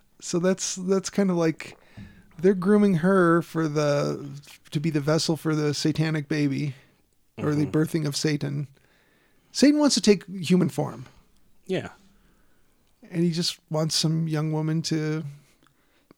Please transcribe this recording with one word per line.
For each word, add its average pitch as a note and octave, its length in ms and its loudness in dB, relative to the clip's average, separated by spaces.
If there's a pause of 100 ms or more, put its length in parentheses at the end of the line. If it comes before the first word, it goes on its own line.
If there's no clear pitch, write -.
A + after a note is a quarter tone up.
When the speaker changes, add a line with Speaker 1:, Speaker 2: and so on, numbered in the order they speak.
(200)
Speaker 1:
So - 200 -4
that's, F#3 360 -2
that's F#3+ 340 -2
kinda G3 240 0
like E3 440 0 (640)
they're F#3 140 4
grooming G3+ 420 4
her E3+ 460 4
for D#3+ 260 -2
the, D3 640 0 (420)
to D#3 80 -2
be D#3+ 100 -2
the D3+ 100 0
vessel D#3 380 0
for D#3 180 -2
the D3 180 0
satanic D#3 540 -2
baby C#3+ 480 -2 (600)
or D3+ 180 -2
the D3 100 0
Speaker 2:
Mm-hmm. C3 60 -4
Speaker 1:
birthing D#3 340 0
of C#3+ 100 -4
Satan. C#3+ 520 -4 (840)
Satan D4 280 4
wants D4 160 2
to G3+ 60 -2
take G#3 260 4
human F3+ 420 0
form. C3 360 -6 (600)
Speaker 2:
Yeah. D#3+ 240 -6 (1200)
Speaker 1:
And E3+ 120 -2
he F3 80 2
just E3+ 280 -4 (100)
wants D#3 260 -2
some D#3+ 320 -2
young D#3 240 -2
woman D#3 320 -2
to D#3 400 -4 (960)